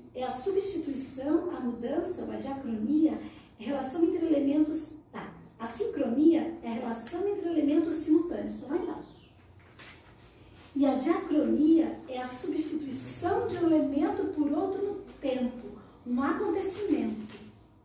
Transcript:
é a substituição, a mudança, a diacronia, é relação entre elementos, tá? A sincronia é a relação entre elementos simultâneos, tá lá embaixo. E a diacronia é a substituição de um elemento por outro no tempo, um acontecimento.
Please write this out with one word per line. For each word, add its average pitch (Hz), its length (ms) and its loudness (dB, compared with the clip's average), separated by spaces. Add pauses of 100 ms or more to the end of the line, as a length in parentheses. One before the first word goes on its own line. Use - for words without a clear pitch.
(140)
é 254 100 -6
a 262 60 -2
substituição, 311 1300 -2
a - 40 -8
mudança, 240 720 -4
a 214 40 -6
diacronia, 269 840 0 (380)
é 214 60 -14
relação 285 400 0
entre 330 220 2
elementos, 294 720 2 (120)
tá? - 220 -14 (260)
A 233 80 -6
sincronia 311 960 2
é 233 60 -8
a 226 60 -4
relação 254 540 -4
entre 339 200 -2
elementos 311 480 2
simultâneos, - 640 2
tá 247 80 -12
lá 302 80 -2
embaixo. - 560 -8 (1400)
E 277 120 4
a 262 80 4
diacronia 302 1120 4
é 254 120 -6
a 254 60 -6
substituição 311 1200 -4
de 349 120 -4
um 339 80 2
elemento 302 680 2
por 294 180 0
outro 381 300 0
no 403 120 -2 (260)
tempo, 254 580 -4 (280)
um 247 160 0
acontecimento. 339 1160 -2 (440)